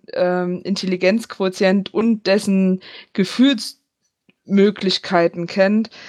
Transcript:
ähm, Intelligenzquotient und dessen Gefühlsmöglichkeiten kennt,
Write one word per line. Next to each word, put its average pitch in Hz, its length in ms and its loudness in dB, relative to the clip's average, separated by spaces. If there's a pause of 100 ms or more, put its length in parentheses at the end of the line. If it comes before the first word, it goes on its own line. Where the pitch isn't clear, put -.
(140)
ähm, 180 500 -2
Intelligenzquotient 190 1300 -2
und 220 340 0
dessen 190 540 2 (320)
Gefühlsmöglichkeiten 190 2250 -2
kennt, 208 420 0 (180)